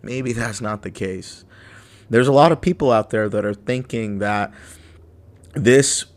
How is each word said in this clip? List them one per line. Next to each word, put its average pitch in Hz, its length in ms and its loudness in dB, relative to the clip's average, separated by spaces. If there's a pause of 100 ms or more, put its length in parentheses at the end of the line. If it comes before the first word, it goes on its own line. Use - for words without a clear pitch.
Maybe 123 320 -6
that's 113 260 -8
not 107 220 -8
the 95 80 -12
case." 92 560 -10 (640)
There's 123 180 4
a 143 40 2
lot 147 200 6
of 156 100 -2
people 147 300 0
out 110 200 2
there 107 180 0
that 104 160 -4
are 104 80 -2
thinking 113 640 -6
that 104 320 -2 (1000)
this 131 520 2 (120)